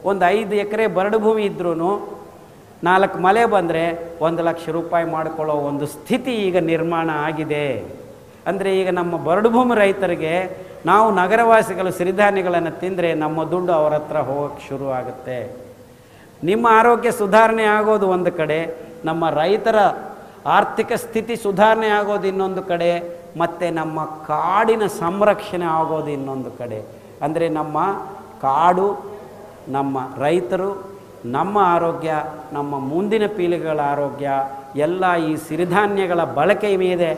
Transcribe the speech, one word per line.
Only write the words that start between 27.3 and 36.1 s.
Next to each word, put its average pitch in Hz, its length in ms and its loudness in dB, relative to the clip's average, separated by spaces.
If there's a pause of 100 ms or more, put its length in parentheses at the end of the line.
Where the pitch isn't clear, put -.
ನಮ್ಮ 151 300 -2 (640)
ಕಾಡು, 180 720 2 (520)
ನಮ್ಮ 135 300 -2 (200)
ರೈತರು, 180 800 -2 (280)
ನಮ್ಮ 165 340 -2
ಆರೋಗ್ಯ, 165 640 2 (280)
ನಮ್ಮ 143 260 -4
ಮುಂದಿನ 196 480 0
ಪೀಳಿಗೆಗಳ 170 540 -2
ಆರೋಗ್ಯ 143 500 -2 (460)
ಎಲ್ಲ 175 380 2
ಈ 156 220 0
ಸಿರಿಧಾನ್ಯಗಳ 180 880 2